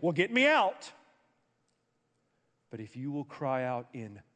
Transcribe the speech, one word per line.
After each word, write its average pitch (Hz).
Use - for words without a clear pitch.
"Well, 175
get 190
me 254
out." 254
But 113
if 110
you 135
will 143
cry 131
out 123
in 107